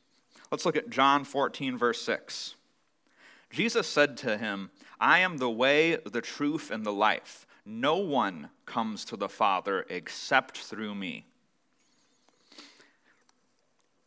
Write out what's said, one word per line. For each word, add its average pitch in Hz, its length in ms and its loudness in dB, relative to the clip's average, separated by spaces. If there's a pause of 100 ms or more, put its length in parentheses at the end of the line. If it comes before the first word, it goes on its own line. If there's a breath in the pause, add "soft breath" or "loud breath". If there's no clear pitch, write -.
(500 soft breath)
Let's 147 140 -2
look 160 100 2
at 127 140 -2
John 139 360 4
fourteen, 135 520 -2
verse 117 240 2
six. - 540 -6 (960 loud breath)
Jesus 214 360 0
said 135 300 2
to 113 220 -2
him, 98 320 -4 (280 loud breath)
"I 143 200 6
am 180 180 2
the 127 140 0
way, 147 460 4
the 110 240 -4
truth, - 500 -4
and 110 120 -6
the 104 100 -2
life. 101 520 0 (200 soft breath)
No 123 320 0
one 107 520 0 (160)
comes 110 400 -4
to 117 100 -12
the 98 140 -4
Father 98 600 0
except - 680 -2
through 107 380 -8
me." 87 320 -10 (2750 loud breath)